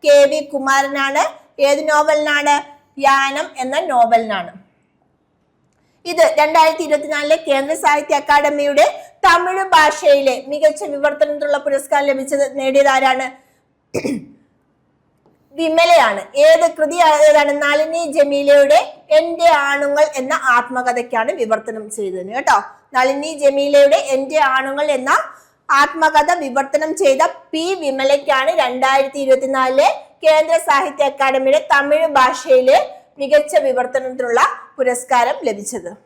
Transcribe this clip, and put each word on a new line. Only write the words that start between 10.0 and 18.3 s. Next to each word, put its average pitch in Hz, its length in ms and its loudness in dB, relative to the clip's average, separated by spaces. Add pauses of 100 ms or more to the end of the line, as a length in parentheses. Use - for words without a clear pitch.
മികച്ച 302 320 0 (120)
വിവർത്തനത്തിനുള്ള 294 680 -2
പുരസ്കാരം 285 460 -2
ലഭിച്ചത്, 277 340 -2 (140)
നേടിയത് 269 380 2
ആരാണ്? 262 300 0 (2250)
വിമലയാണ്. 320 600 2 (240)
ഏത് 320 200 4 (100)
കൃതി, 311 220 -4 (320)
ഏതാണ്? 294 240 2 (100)
നളിനി 311 380 -2 (140)
ജമീലയുടെ 285 640 4 (380)